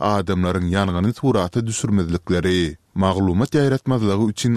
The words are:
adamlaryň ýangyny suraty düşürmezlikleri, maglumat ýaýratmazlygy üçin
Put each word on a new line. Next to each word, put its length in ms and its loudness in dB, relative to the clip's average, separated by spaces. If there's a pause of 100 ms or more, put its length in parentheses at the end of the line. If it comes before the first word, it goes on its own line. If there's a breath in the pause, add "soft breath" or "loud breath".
(140)
adamlaryň 560 0
ýangyny 480 0
suraty 480 0
düşürmezlikleri, 1120 0 (180)
maglumat 640 0
ýaýratmazlygy 720 0
üçin 260 -2